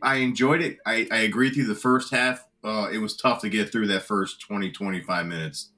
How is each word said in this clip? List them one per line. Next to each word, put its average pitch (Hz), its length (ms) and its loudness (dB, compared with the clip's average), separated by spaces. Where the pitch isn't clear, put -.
I 135 140 2
enjoyed 131 440 4
it. - 240 -2
I, 113 260 0
I 113 80 2
agree 110 300 4
with 135 80 -2
you. 135 100 2
The 104 80 0
first 127 380 2
half, 127 340 0
uh, 107 300 -2
it 110 60 -4
was 107 180 -4
tough 123 240 2
to 107 80 -4
get 104 240 0
through 110 160 2
that 95 140 2
first 98 380 -2
twenty, 98 300 -4
twenty-five 90 560 -4
minutes. 80 520 -8